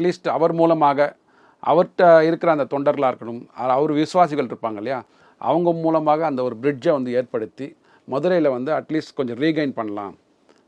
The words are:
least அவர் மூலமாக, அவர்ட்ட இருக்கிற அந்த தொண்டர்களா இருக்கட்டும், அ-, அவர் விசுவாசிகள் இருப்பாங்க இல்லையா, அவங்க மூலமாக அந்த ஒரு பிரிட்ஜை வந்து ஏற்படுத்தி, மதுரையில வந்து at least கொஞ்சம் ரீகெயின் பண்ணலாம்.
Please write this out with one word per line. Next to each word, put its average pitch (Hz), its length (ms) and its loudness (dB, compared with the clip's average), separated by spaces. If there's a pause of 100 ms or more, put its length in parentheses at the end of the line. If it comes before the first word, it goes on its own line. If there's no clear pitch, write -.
least 180 240 -4
அவர் 151 240 0
மூலமாக, 160 460 2 (680)
அவர்ட்ட 170 340 2 (260)
இருக்கிற 165 260 0
அந்த 147 200 -2
தொண்டர்களா 139 380 0
இருக்கட்டும், 117 300 -10 (180)
அ-, 127 180 -2
அவர் 151 160 0
விசுவாசிகள் 151 580 0
இருப்பாங்க 110 260 -8
இல்லையா, 120 220 -6 (420)
அவங்க 165 320 0
மூலமாக 160 540 0
அந்த 135 160 -4
ஒரு 123 200 -6
பிரிட்ஜை 143 300 0
வந்து 127 200 -2
ஏற்படுத்தி, 120 540 -4 (440)
மதுரையில 151 400 2
வந்து 127 220 -4
at 135 220 -4
least 156 200 -6
கொஞ்சம் 120 300 -4
ரீகெயின் 151 340 -2
பண்ணலாம். 104 360 -8 (540)